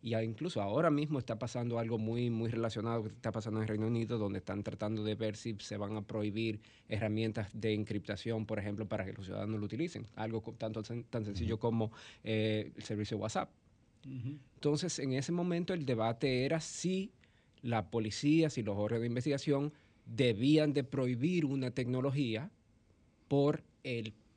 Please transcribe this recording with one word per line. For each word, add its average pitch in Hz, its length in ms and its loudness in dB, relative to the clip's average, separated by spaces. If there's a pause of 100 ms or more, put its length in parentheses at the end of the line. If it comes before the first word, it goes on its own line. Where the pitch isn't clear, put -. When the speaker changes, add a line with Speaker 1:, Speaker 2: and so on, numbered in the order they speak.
Speaker 1:
y 113 120 0
a-, 113 80 2
incluso 113 380 -2
ahora 175 280 4
mismo 147 300 2
está 113 180 -4
pasando 120 420 -2
algo 113 200 0
muy, 117 320 0
muy 113 180 0
relacionado 113 540 0
que 107 60 -4
está 110 220 -4
pasando 110 300 -2
en 110 60 0
Reino 107 200 0
Unido, 117 300 0
donde 101 220 0
están 98 240 -4
tratando 107 400 -2
de 107 120 0
ver 107 200 -2
si 110 240 -6
se - 180 -8
van 101 180 -2
a 107 60 -2
prohibir 107 580 -2 (300)
herramientas 110 640 0
de 110 200 0
encriptación, 107 760 -2
por 110 100 -2
ejemplo, 101 320 -4
para 101 160 -2
que 95 80 -6
los 95 120 -10
ciudadanos 104 340 -4
lo 104 60 -2
utilicen. 113 500 -4
Algo 113 260 -4
co-, 113 120 -10
tanto 110 300 -4
sen-, 117 260 -6
tan 117 140 -2
sencillo 101 320 0
Speaker 2:
Ujú. 107 60 -6
Speaker 1:
como, 113 300 2 (320)
eh, 110 520 0
el - 80 -12
servicio 104 340 -2
WhatsApp. 107 340 -2 (540)
Speaker 3:
Ujú. 131 320 -6 (180)
Speaker 1:
Entonces, 151 440 0
en 131 140 0
ese 135 180 0
momento 175 420 2
el 160 120 -2
debate 123 600 2
era 160 160 2
si 190 500 -2 (500)
la 113 300 0
policía, 143 580 4
si 123 140 -4
los 101 140 0
órganos 113 240 0
de 120 60 0
investigación 139 640 0 (360)
debían 131 680 6
de 139 100 2
prohibir 135 640 2
una 131 260 0
tecnología 127 800 0 (800)
por 143 360 4 (200)
el 117 300 -4 (240)